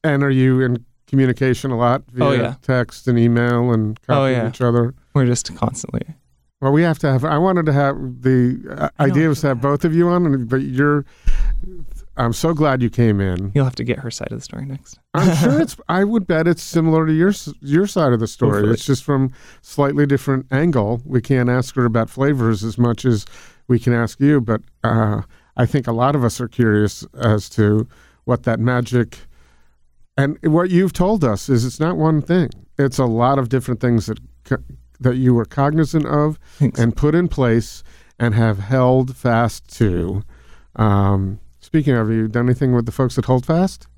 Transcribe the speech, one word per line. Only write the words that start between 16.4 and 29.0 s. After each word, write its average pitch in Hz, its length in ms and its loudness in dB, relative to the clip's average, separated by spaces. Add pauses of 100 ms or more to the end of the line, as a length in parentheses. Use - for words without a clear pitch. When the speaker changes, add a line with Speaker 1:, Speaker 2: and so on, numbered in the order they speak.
Speaker 1:
it's 170 140 0
similar 160 440 0
to 156 60 0
your 160 160 2
s-, 190 320 -6
your 147 260 0
side 160 280 0
of 110 60 0
the 113 60 -2
story. - 280 -2
Speaker 2:
Hopefully. 107 180 2
Speaker 1:
It's - 140 -4
just 131 180 -2
from 135 280 0 (280)
slightly 143 460 0
different 135 440 -2
angle. 127 540 0
We 131 160 -2
can't 123 300 0
ask 123 240 -2
her 127 100 0
about 113 240 0
flavors 120 560 0
as 113 140 -6
much 120 260 0
as 117 220 0 (420)
we 123 100 2
can 123 140 0
ask 117 260 -2
you, 143 220 4
but, 110 220 -2 (200)
uh, 107 400 0 (360)
I 123 80 2
think 131 200 -2
a 120 60 -4
lot 127 240 0
of 131 80 0
us 113 160 -2
are 120 80 -6
curious 104 560 0 (100)
as 107 360 0
to 107 360 2 (380)
what 123 200 -2
that 113 160 -2
magic, 120 580 0 (1000)